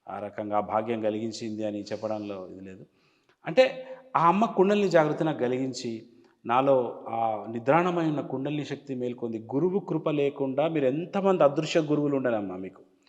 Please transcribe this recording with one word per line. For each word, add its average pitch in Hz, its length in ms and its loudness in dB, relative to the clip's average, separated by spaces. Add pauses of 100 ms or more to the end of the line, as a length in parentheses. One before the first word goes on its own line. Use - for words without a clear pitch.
ఆ 98 100 -10
రకంగా 104 380 -6
ఆ 104 40 2
భాగ్యం 110 420 -2
కలిగించింది 107 640 -4
అని 104 180 -6
చెప్పడంలో 101 680 -8
ఇది 92 120 -16
లేదు. 95 260 -18 (600)
అంటే 254 400 2 (300)
ఆ 160 120 6
అమ్మ 196 160 6
కుండలిని 202 440 4
జాగృతి 156 360 4
నాకు 156 140 0
కలిగించి, 123 680 -2 (400)
నాలో 127 600 2
ఆ 110 420 -2
నిద్రాణమై 160 560 2
ఉన్న 147 140 -2
కుండలిని 135 440 -4
శక్తి 135 300 -8
మేల్కొంది. 123 440 -6 (160)
గురువు 180 240 0
కృప 160 320 -4
లేకుండా 143 580 0
మీరు 151 180 0
ఎంతమంది 175 580 2
అదృశ్య 151 360 2
గురువులు 147 360 2
ఉండనమ్మా 107 400 -2
మీకు. 92 260 -12 (260)